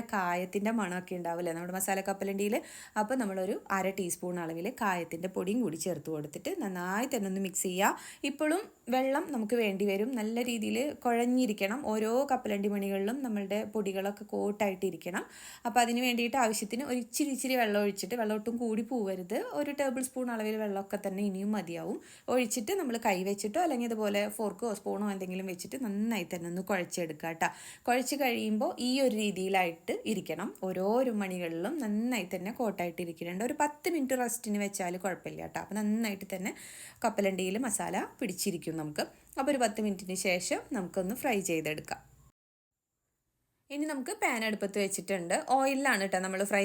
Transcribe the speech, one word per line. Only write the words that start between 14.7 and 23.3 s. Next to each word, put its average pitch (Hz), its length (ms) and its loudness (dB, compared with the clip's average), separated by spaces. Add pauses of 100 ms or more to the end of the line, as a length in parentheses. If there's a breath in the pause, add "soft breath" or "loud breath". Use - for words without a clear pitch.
അപ്പോൾ 233 180 4
അതിന് 240 200 4
വേണ്ടിയിട്ട് 240 360 2
ആവശ്യത്തിന് 226 480 2
ഒരു 247 120 0
ഇച്ചിരി 277 340 0
ഇച്ചിരി 254 240 2
വെള്ളം 208 240 6
ഒഴിച്ചിട്ട്, 202 360 0
വെള്ളം 214 200 2
ഒട്ടും 220 220 -2
കൂടി 226 260 0
പോവരുത്, 196 540 -2 (160)
ഒരു 294 180 0
ടേബിൾ 269 320 0
സ്പൂൺ 254 280 -2
അളവിൽ 220 260 0
വെള്ളമൊക്കെ 202 420 -2
തന്നെ 196 240 -2
ഇനിയും 202 280 0
മതിയാവും. 170 460 -2 (300 loud breath)
ഒഴിച്ചിട്ട് 247 480 2
നമ്മൾ 277 220 0
കൈ 220 260 4
വെച്ചിട്ടോ 202 380 0